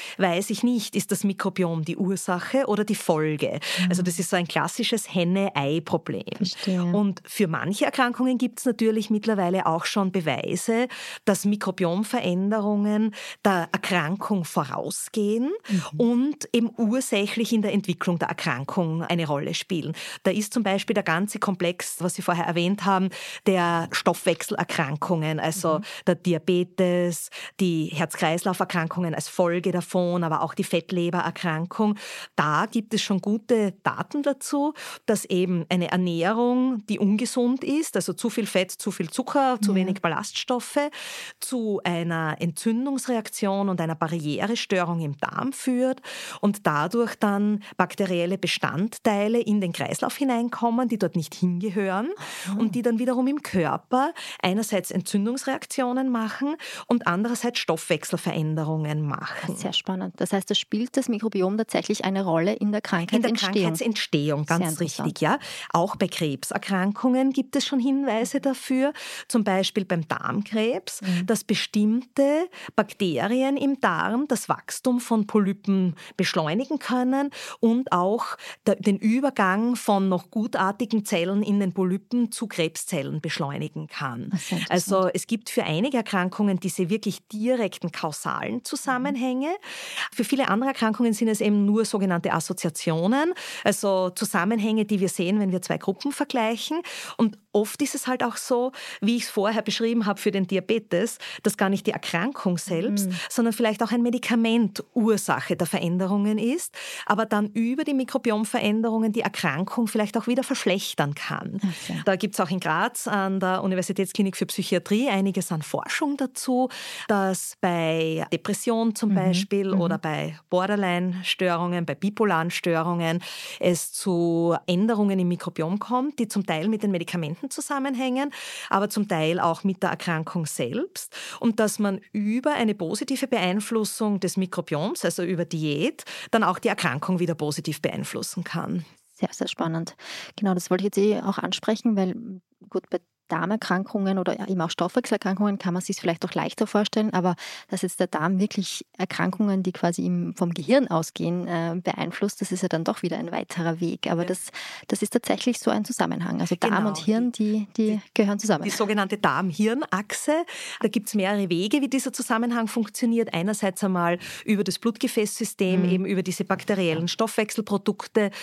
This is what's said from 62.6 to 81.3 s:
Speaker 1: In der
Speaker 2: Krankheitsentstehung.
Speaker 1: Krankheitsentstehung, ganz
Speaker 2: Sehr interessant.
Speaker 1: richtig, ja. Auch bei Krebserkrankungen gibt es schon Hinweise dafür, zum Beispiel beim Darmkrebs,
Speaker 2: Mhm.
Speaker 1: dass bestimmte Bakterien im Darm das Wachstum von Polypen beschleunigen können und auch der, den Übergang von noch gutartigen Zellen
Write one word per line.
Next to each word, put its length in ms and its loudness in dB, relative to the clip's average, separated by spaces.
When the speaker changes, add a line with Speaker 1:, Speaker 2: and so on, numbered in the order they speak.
Speaker 1:
In 60 2
der 100 -2
Speaker 2:
Krankheitsentstehung. 720 0
Speaker 1:
Krankheitsentstehung, 920 0
ganz 140 2
Speaker 2:
Sehr 100 0
interessant. 380 -4
Speaker 1:
richtig, 140 -4
ja. 180 2
Auch 220 2
bei 120 2
Krebserkrankungen 1200 0
gibt 240 -2
es 100 2
schon 140 0
Hinweise 640 0
dafür, 520 0
zum 160 2
Beispiel 420 2
beim 220 0
Darmkrebs, 920 -2
Speaker 2:
Mhm. 260 0
Speaker 1:
dass 160 0
bestimmte 1040 2
Bakterien 800 0
im 220 2
Darm 480 2
das 220 -2
Wachstum 500 -2
von 280 0
Polypen 680 2
beschleunigen 640 0
können 500 0
und 320 2
auch 460 0
der, 100 6
den 220 2
Übergang 800 2
von 340 2
noch 220 -2
gutartigen 720 0
Zellen 380 0